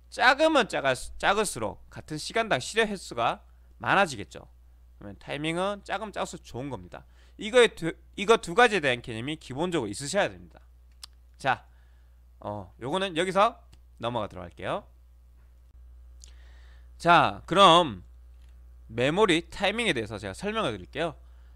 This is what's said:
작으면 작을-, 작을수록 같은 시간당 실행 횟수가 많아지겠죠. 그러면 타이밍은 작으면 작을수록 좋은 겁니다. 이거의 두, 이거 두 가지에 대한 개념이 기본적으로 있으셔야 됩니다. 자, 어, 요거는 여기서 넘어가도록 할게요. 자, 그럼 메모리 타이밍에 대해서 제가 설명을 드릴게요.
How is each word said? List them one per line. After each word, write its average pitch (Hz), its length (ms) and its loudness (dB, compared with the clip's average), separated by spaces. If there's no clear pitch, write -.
작으면 277 600 4
작을-, 135 260 0
작을수록 165 720 -2
같은 - 280 -14
시간당 196 420 -2
실행 214 280 -2
횟수가 165 560 -4
많아지겠죠. 135 680 -2
그러면 101 200 -16
타이밍은 165 640 -6
작으면 202 280 -8
작을수록 - 340 -10
좋은 135 240 -10
겁니다. 90 360 -14
이거의 220 380 4
두, - 180 -6
이거 208 220 4
두 - 160 -4
가지에 214 260 6
대한 123 220 0
개념이 123 360 -8
기본적으로 147 520 -4
있으셔야 143 400 -2
됩니다. 90 300 -20
자, 127 280 -2
어, 101 420 -10
요거는 170 360 -4
여기서 190 420 0
넘어가도록 107 460 -6
할게요. 117 420 -10
자, 135 480 4
그럼 165 580 6
메모리 160 640 2
타이밍에 208 440 -2
대해서 110 240 -6
제가 95 160 -8
설명을 202 380 -4
드릴게요. 131 440 -8